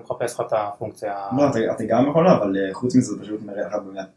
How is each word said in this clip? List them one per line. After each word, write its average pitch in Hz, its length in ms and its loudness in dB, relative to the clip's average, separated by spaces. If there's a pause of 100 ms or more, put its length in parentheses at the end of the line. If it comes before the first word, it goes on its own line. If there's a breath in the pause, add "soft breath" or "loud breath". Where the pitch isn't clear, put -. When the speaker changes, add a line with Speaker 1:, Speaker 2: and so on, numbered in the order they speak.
Speaker 1:
מחפש 120 280 -4
לך - 140 -4
את - 60 -2
הפונקציה. 104 640 -4 (220)
Speaker 2:
לא, 143 120 4
אתה, 117 100 0 (160)
אתה 113 140 -6
גם 123 200 4
יכול, 165 180 4
אבל, 104 300 4
אה, 95 160 -2
חוץ 123 220 -2
מזה, 127 200 4
זה 101 60 -10
פשוט 107 240 -8
מראה 101 220 -6
לך 98 60 -6 (120)
באמת 95 200 -12 (120)